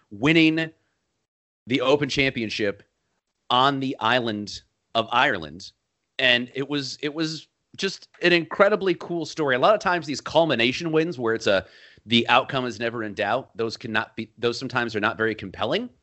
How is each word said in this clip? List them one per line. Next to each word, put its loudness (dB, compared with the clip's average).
winning 2
the -2
Open 2
Championship -2
on 4
the -4
island -2
of 0
Ireland. -2
And 2
it -6
was, -6
it -6
was -6
just -6
an 4
incredibly 2
cool -8
story. 0
A 0
lot 6
of 2
times -2
these -6
culmination 2
wins 0
where 0
it's -2
a, 2
the 2
outcome 2
is -8
never -4
in -8
doubt, -2
those -4
cannot -4
be, -8
those -4
sometimes -4
are 0
not 0
very -2
compelling, -6